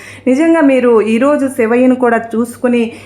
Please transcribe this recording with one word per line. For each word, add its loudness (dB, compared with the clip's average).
నిజంగా 2
మీరు 2
ఈరోజు 0
శివయ్యను 0
కూడా 0
చూసుకుని, -4